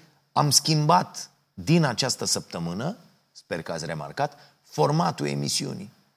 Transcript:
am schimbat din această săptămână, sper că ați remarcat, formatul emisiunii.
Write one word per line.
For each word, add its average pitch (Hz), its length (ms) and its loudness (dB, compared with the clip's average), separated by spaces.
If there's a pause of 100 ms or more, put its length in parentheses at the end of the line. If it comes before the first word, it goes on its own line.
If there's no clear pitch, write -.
(320)
am 143 180 2
schimbat 156 800 2 (240)
din 160 300 4
această 123 420 -2
săptămână, 101 720 -4 (340)
sper - 300 -8
că 80 100 -8
ați 82 140 -6
remarcat, 78 540 -6 (220)
formatul 151 640 0
emisiunii. 139 640 -4 (260)